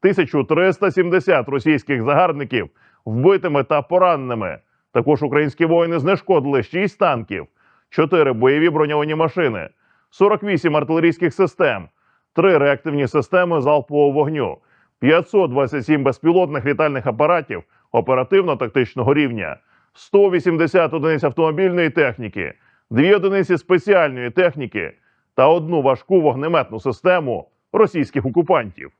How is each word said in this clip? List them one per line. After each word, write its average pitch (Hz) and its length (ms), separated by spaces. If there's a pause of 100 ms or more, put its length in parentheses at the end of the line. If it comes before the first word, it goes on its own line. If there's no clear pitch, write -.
тисячу 160 420
триста 175 480
сімдесят 175 580
російських 139 540
загарбників 143 640 (360)
вбитими 147 580
та 147 180
пораненими. 135 760 (360)
Також 135 300
українські 147 420
воїни 170 340
знешкодили 143 640
шість 185 360
танків, 113 460 (440)
чотири 151 440
бойові 139 360
броньовані 151 460
машини, 151 540 (400)
сорок 202 340
вісім 170 340
артилерійських 160 560
систем, 135 540 (460)
три 175 240
реактивні 143 500
системи 170 540
залпового 147 500
вогню, 143 460 (420)
п'ятсот 170 520
двадцять 131 340
сім 147 180
безпілотних 151 600
літальних 143 420
апаратів 139 560 (280)
оперативно-тактичного 127 1200
рівня, 117 440 (360)
сто 202 360
вісімдесят 165 640
одиниць 160 300
автомобільної 165 680
техніки, 117 640 (360)
дві 165 260
одиниці 190 420
спеціальної 156 720
техніки 131 640 (420)
та 127 120
одну 165 340
важку 139 400
вогнеметну 139 580
систему 135 680 (260)
російських 156 520
окупантів. 123 760